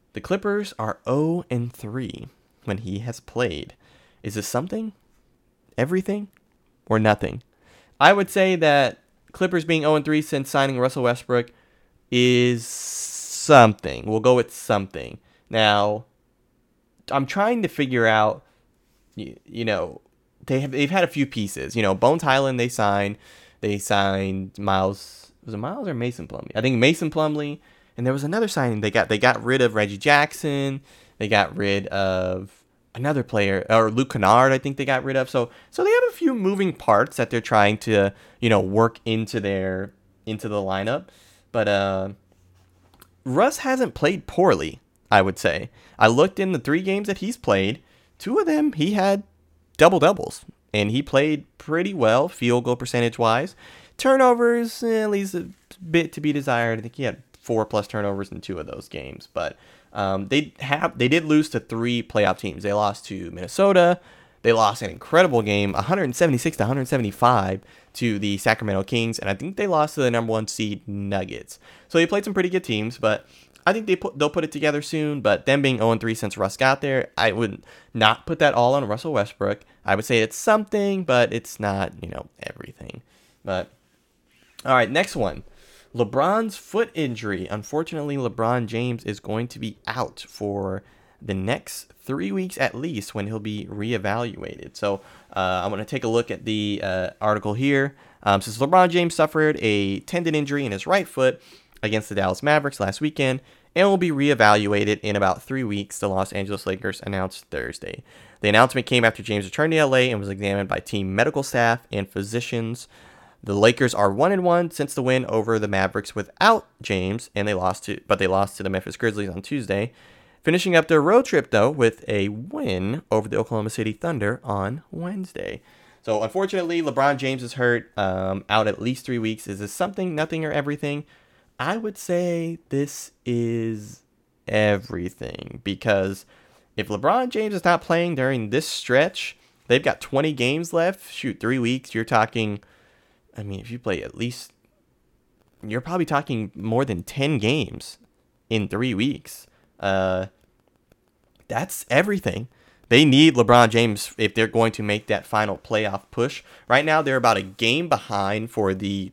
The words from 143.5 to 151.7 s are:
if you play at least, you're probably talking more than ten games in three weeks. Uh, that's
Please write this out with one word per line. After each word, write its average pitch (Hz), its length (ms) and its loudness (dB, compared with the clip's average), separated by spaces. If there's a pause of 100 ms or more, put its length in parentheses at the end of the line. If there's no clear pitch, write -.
if 117 100 -16
you 120 80 -10
play 101 240 -4
at - 140 -14
least, - 380 -8 (1080)
you're 110 200 -6
probably 175 240 -2
talking 127 480 -2
more 113 320 -2
than 90 160 -4
ten 139 340 -2
games 117 640 -4 (500)
in 107 180 0
three 117 280 -4
weeks. 143 520 -4 (320)
Uh, 95 480 0 (1200)
that's 127 440 -6